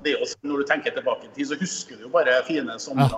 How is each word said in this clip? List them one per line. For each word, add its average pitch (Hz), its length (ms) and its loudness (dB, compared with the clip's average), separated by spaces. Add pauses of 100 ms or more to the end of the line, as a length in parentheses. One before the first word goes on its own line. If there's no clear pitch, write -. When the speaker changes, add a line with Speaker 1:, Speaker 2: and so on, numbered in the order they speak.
Speaker 1:
det 147 100 2
er 120 60 0
jo 123 60 -2
sånn, - 260 -6
når 143 60 0
du 143 80 0
tenker 151 280 0
tilbake 127 320 -2
i 110 80 -20
tid, 139 140 -4
så 147 120 -4
husker 170 380 -6
du 107 60 -16
jo 123 60 -14
bare 131 360 4
fine 127 340 -2
somre 135 300 2
Speaker 2:
Ja. - 80 -2